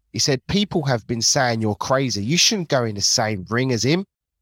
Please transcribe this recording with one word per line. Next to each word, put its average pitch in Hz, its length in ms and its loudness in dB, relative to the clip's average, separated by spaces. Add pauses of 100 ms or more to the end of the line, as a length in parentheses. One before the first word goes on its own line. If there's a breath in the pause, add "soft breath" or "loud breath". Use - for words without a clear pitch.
(120)
He - 80 -6
said, 135 280 0
"People 190 360 0
have 127 240 -2
been 117 140 -4
saying 120 400 2
you're 107 140 0
crazy. 127 480 -2
You 139 140 0
shouldn't 185 320 0
go 131 140 2
in 107 120 -4
the 101 60 -6
same 107 480 0
ring 127 220 0
as 110 120 0
him. 175 220 0 (360)